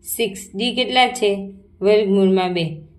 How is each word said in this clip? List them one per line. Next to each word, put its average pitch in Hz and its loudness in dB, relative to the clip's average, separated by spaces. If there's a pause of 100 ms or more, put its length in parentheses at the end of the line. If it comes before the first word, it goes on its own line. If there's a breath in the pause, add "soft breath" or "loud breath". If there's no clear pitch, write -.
સિક્સ - -6
ડી 226 -4
કેટલા 254 2
છે? 202 -2 (280)
વર્ગમૂળમાં 190 2
બે. 160 -4 (180)